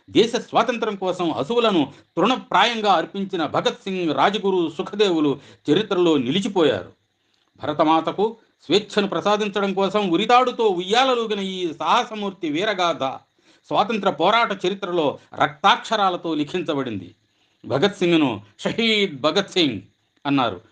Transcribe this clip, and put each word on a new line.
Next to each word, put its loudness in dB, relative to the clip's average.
దేశ 2
స్వాతంత్రం -2
కోసం -2
అసువులను 0
తృణప్రాయంగా 2
అర్పించిన -2
భగత్ -2
సింగ్, -4
రాజ్గురు, 0
సుఖదేవులు 0
చరిత్రలో 2
నిలిచిపోయారు. 0
భరతమాతకు 0
స్వేచ్ఛను 0
ప్రసాదించడం -2
కోసం 0
ఉరితాడుతో 2
ఉయ్యాలలూగిన 0
ఈ -6
సాహసమూర్తి -2
వీరగాథ -2
స్వాతంత్ర 0
పోరాట 0
చరిత్రలో -2
రక్తాక్షరాలతో 0
లిఖించబడింది. -4
భగత్ 0
సింగ్ను 2
"షహీద్ -2
భగత్ 0
సింగ్" 0
అన్నారు. -2